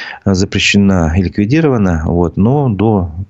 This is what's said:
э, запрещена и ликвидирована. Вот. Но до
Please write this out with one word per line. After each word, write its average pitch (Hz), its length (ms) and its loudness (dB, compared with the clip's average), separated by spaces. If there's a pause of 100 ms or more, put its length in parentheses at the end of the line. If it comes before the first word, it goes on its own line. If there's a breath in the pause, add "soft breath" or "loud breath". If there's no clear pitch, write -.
(260 loud breath)
э, 101 80 2
запрещена 95 800 0
и 98 80 2
ликвидирована. 104 800 0
Вот. 87 300 0
Но 131 320 0
до 98 440 0 (180)